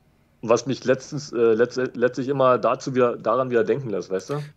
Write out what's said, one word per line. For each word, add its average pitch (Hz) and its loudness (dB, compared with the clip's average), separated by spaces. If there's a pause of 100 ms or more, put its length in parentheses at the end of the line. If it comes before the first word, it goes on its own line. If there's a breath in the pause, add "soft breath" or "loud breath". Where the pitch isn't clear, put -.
(420)
Und - -2
was 117 2
mich 127 -6
letztens, - -4
äh, 117 4
letzt-, 123 0
letztlich 127 0
immer 131 4
dazu 127 -2
wieder, 120 2
daran 127 0
wieder 117 2
denken 117 -2
lässt, 92 -6
weißt 95 -4
du? 147 -6 (140)